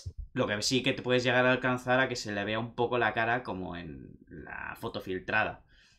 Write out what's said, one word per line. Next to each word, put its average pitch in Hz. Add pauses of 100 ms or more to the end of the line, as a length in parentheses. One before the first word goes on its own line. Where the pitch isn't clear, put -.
(340)
lo 110
que 104
sí 127
que 135
te -
puedes 123
llegar 123
a 127
alcanzar 127
a 131
que 123
se 110
le 101
vea 107
un 117
poco 120
la 110
cara 117
como 92
en 73 (120)
la 71
foto 113
filtrada. 92 (340)